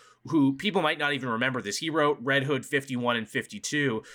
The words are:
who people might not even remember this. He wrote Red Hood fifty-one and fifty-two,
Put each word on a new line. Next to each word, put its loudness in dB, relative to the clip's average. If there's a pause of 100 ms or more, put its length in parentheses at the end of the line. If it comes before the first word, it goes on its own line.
(260)
who 4
people 0
might 2
not 0
even -4
remember 0
this. -6
He -6
wrote 2
Red 2
Hood -2
fifty-one 0
and -4
fifty-two, -2 (120)